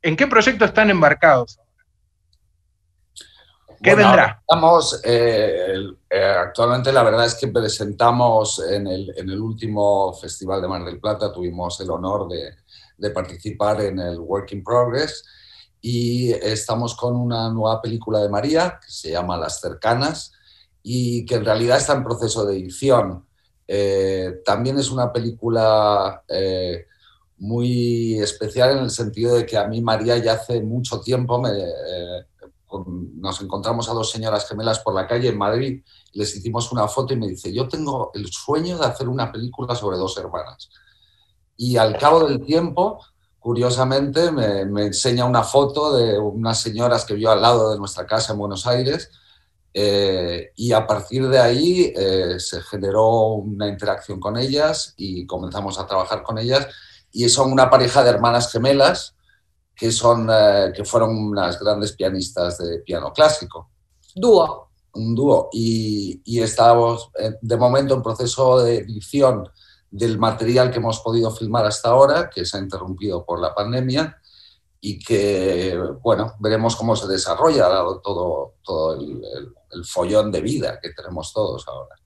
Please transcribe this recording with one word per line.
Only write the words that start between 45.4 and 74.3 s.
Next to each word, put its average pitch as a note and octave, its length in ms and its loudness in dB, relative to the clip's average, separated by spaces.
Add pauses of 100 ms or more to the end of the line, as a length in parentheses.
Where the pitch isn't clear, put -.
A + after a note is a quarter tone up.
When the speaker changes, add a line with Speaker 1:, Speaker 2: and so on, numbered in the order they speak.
Speaker 2:
foto C#3 540 2
de A2+ 220 2
unas A2 420 -2
señoras A#2 440 0
que G#2 100 -6
vio A2 180 0
al G2+ 100 4
lado A2+ 300 4
de G#2+ 60 -4
nuestra F#2+ 280 -10
casa A2 260 -2
en G#2 60 -4
Buenos G2+ 280 -6
Aires, B2+ 440 -2 (640)
eh, F#2+ 840 -2
y A#2 160 -2
a D#2+ 140 2
partir B2+ 420 -2
de C3 120 6
ahí, D#3 560 4
eh, F#2+ 420 0
se F2+ 240 -8
generó A2 720 2
una G2+ 340 -6
interacción G2 520 -6
con G#2 160 -6
ellas C#3 600 -2
y F2+ 300 -8
comenzamos F#2+ 520 -8
a F#2+ 80 -8
trabajar F#2+ 360 -2
con A2 160 -6
ellas, B2+ 300 -2 (420)
y A#2+ 180 0
son C3 240 4
una C3 160 6
pareja B2+ 340 6
de A#2+ 80 6
hermanas A#2 400 2
gemelas C#3 640 2 (600)
que A2+ 160 -2
son, A2+ 400 2
eh, G2+ 440 4
que G2+ 100 -8
fueron A2+ 320 2
unas G2+ 420 -2
grandes G2+ 340 -2
pianistas F#2 680 -4
de E2+ 220 -6
piano D#2+ 320 -8
clásico. D3 580 0 (440)
Speaker 3:
Dúo. G3 540 4 (260)
Speaker 2:
Un A2+ 200 -4
dúo, C#3 380 2
y, A2 720 -2
y A#2 160 -2
estábamos, A#2 800 4
eh, A2 220 -4
de A#2 160 -2
momento C3+ 380 4
en B2+ 80 -2
proceso B2 600 2
de A#2 160 2
edición G#2+ 720 0 (420)
del A2 280 -2
material A#2 520 2
que A#2+ 80 -4
hemos A2+ 220 -4
podido A2+ 300 0
filmar A2+ 360 -2
hasta A2 240 -2
ahora, C3+ 400 6
que F2 140 -8
se G2 120 -8
ha G2 40 -6
interrumpido F#2 640 -8
por E2+ 160 -6
la D#2 140 -4
pandemia, B2+ 640 -2 (640)